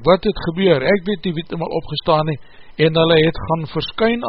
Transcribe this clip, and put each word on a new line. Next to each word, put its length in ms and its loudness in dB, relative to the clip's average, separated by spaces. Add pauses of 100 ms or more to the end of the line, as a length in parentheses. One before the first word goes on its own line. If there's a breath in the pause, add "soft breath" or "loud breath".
wat 160 4
het 160 -2 (100)
gebeur? 340 2
Ek 240 2
weet 200 -4
nie 80 -2
wie 100 -6
het 140 -8
maar 200 -4
opgestaan 520 0
nie, 80 -6 (460 soft breath)
en 140 2
hulle 220 4
het 160 2 (100)
gaan 240 -4
verskyn 580 -2